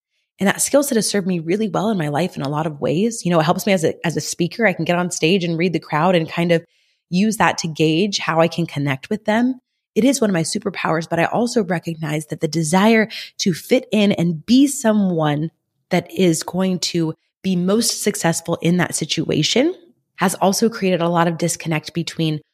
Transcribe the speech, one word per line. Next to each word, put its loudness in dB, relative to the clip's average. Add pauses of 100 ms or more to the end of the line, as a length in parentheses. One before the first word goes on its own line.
(400)
And 0
that 0
skill 2
set -2
has 0
served -2
me 0
really -2
well -2
in 0
my -2
life -2
in -6
a -4
lot -2
of -8
ways. -2
You 2
know, 4
it 2
helps 0
me 2
as 0
a, 2 (120)
as -2
a -2
speaker. -2
I 2
can -4
get 0
on -2
stage 0
and -2
read 0
the 0
crowd 0
and 0
kind 0
of 2 (460)
use 0
that 4
to -6
gauge 0
how -2
I 4
can -2
connect -4
with -4
them. 0 (360)
It 2
is 2
one 2
of 0
my 0
superpowers, -4
but -2
I 2
also 0
recognize -4
that -10
the -2
desire 4 (300)
to 0
fit 0
in 4
and -2
be 6
someone 0 (400)
that -2
is 2
going -2
to -2 (260)
be 0
most 0
successful -2
in 2
that -2
situation 0 (440)
has 0
also 2
created -2
a 0
lot 2
of -2
disconnect -4
between -4 (120)